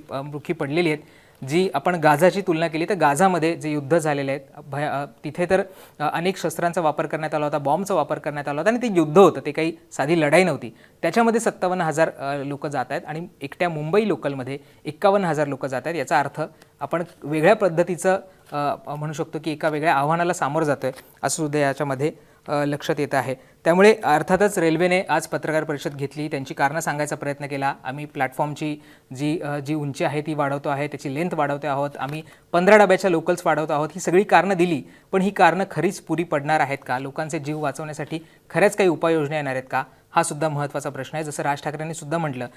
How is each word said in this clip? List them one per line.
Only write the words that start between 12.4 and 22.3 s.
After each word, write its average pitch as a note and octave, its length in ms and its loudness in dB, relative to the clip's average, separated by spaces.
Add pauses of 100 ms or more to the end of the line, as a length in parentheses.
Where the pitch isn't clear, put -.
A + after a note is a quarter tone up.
लोकं C#3+ 260 -8
जात C3+ 220 -4
आहेत D#3 160 -4
आणि D#3+ 220 -10 (120)
एकट्या F3 280 -4
मुंबई E3 400 2
लोकलमध्ये C#3 500 -4 (260)
एक्कावन्न G3 420 2
हजार D3+ 200 0
लोकं C#3 220 -6
जात B2+ 180 -4
आहेत. E3 100 -4
याचा D3+ 240 2
अर्थ C#3+ 220 -4 (380)
आपण E3 220 -2 (200)
वेगळ्या D#3 340 4
पद्धतीचं, F3+ 640 0 (340)
अ, C#3+ 420 -4
म्हणू D3+ 180 -6
शकतो D#3 320 -6
की D#3+ 80 -2
एका D3+ 160 -2
वेगळ्या D3+ 260 2
आव्हानाला E3 380 2
सामोरं D#3 320 -2
जातोय C3+ 260 0 (320)
असं C#3 140 -2
सुद्धा D3+ 220 -2
याच्यामध्ये, C#3 540 0 (360)